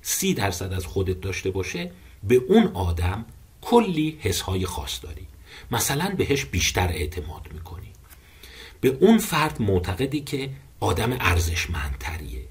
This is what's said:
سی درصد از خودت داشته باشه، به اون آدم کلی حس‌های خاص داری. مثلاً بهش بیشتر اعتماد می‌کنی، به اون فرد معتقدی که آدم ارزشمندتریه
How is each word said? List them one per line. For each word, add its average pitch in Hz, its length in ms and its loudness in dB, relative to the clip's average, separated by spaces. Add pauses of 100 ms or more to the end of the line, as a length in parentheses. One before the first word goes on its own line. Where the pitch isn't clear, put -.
سی - 320 0
درصد 98 400 -2
از 90 120 -4
خودت 90 360 -2
داشته 95 300 -2
باشه، 175 400 -4 (320)
به 123 120 6
اون 185 320 6
آدم 90 580 -2 (360)
کلی 165 580 4
حس‌های 92 460 -2
خاص - 380 -8
داری. - 240 -14 (440)
مثلاً 143 460 0
بهش 135 280 0
بیشتر 87 420 0
اعتماد 78 680 -6
می‌کنی، - 380 -14 (920)
به 131 80 6
اون 180 280 8
فرد 151 440 0
معتقدی 101 600 0
که 135 280 -4 (300)
آدم 117 400 0
ارزشمندتریه 76 1300 -2